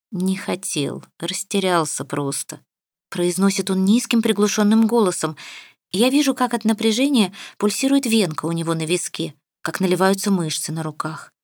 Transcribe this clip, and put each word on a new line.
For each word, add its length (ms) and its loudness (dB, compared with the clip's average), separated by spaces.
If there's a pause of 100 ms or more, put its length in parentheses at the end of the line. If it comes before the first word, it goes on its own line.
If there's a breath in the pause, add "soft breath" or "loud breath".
(120)
Не 260 -2
хотел, 680 -6 (160)
растерялся 880 -2
просто", 560 -6 (480)
произносит 600 0
он 140 0
низким 380 2
приглушённым 640 4
голосом. 480 0 (560 loud breath)
"Я 180 2
вижу, 240 2
как 200 0
от 120 -2
напряжения 680 2 (240 loud breath)
пульсирует 480 0
венка 400 0
у 60 -2
него 220 -2
на 120 -2
виске, 480 -4 (280)
как 180 -6
наливаются 520 2
мышцы 400 -2
на 120 -6
руках". 500 -10 (100)